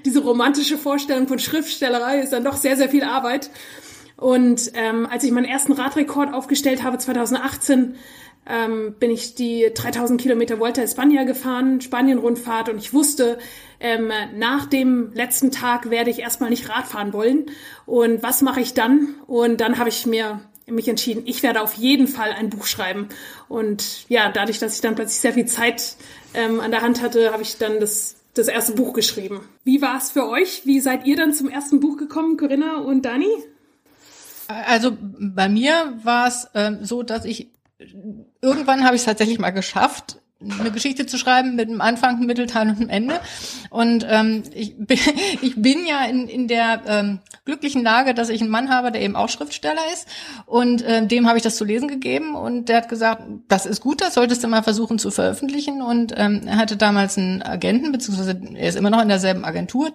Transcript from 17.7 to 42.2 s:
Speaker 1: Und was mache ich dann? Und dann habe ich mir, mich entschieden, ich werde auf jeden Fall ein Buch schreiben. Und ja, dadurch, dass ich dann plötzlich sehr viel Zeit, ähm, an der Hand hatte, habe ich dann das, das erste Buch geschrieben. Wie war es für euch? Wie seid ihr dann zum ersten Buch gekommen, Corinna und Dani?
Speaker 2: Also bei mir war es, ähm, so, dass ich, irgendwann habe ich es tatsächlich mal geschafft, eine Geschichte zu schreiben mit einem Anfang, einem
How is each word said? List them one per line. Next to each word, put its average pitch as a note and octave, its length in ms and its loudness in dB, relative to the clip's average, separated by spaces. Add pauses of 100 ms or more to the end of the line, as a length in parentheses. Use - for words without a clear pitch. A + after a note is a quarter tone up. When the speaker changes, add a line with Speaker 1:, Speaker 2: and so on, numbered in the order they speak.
Speaker 1:
Und A#3 360 2
was A#3+ 200 0
mache C4 180 2
ich - 120 -4
dann? C#4 420 4 (120)
Und A#3 340 2
dann A#3 180 2
habe A#3+ 120 2
ich - 160 -4
mir, A3 340 -2 (260)
mich A3+ 220 -2
entschieden, A3+ 380 -2
ich - 160 -6
werde A3+ 180 2
auf G#3+ 140 -4
jeden B3+ 340 4
Fall G#3+ 240 -2
ein G#3+ 160 -4
Buch G#3 160 -8
schreiben. G3+ 440 -4 (400)
Und A3 600 -4
ja, G#3+ 220 4
dadurch, G#3+ 280 -2
dass A3 160 -4
ich - 60 -8
dann A3 140 0
plötzlich G#3+ 260 -4
sehr A#3 140 2
viel A#3+ 120 2
Zeit, A#3 500 -2 (360)
ähm, A3+ 280 0
an A3 100 -4
der A3 100 0
Hand A#3+ 220 2
hatte, A3+ 300 2
habe G#3+ 100 -4
ich - 160 -10
dann G#3+ 220 0
das, - 360 -4 (160)
das A3+ 160 2
erste A3+ 240 0
Buch B3 220 0
geschrieben. G3+ 460 -2 (240)
Wie C#4 180 4
war C4 160 0
es - 120 -6
für B3+ 160 0
euch? C4+ 380 -2
Wie C4+ 160 4
seid B3+ 260 0
ihr C#4+ 100 4
dann D4+ 180 4
zum C4+ 160 -2
ersten C#4+ 300 0
Buch D4 180 0
gekommen, D#4+ 400 -2
Corinna D4+ 400 0
und C4 260 0
Dani? C4 240 0 (1160)
Speaker 2:
Also A3+ 540 0
bei G3 500 -2
mir C4+ 520 2
war A#3+ 260 2
es, - 260 -6
ähm, G#3 280 0
so, A#3+ 200 -4
dass A3+ 240 -6
ich, - 240 -8 (920)
irgendwann C4+ 420 2
habe B3+ 120 6
ich A#3+ 60 0
es - 40 -4
tatsächlich A3 320 2
mal F3+ 120 0
geschafft, - 720 -2 (200)
eine G#3 300 -4
Geschichte C4 360 -4
zu B3+ 120 -6
schreiben B3+ 380 2
mit A3+ 120 0
einem A3+ 120 -6
Anfang, A#3+ 360 2
einem A#3+ 100 0